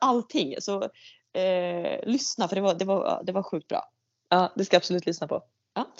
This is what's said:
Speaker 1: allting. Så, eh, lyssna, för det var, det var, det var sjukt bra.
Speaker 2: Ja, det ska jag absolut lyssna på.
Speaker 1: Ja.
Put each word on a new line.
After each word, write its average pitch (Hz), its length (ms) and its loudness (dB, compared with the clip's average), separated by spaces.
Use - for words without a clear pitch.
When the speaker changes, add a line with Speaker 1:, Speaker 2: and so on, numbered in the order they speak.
Speaker 1:
allting. 240 600 2
Så, 202 220 -4
eh, 180 720 0
lyssna, 226 440 0
för 208 80 -4
det 196 60 0
var, 196 120 4
det 180 120 -2
var, - 400 0
det 185 60 -2
var 190 120 -2
sjukt 160 240 -6
bra. - 220 -4
Speaker 2:
Ja, 180 260 4
det 196 100 -2
ska - 100 6
jag 180 40 6
absolut 180 260 -2
lyssna 165 220 -4
på. - 160 -4
Speaker 1:
Ja. - 140 -4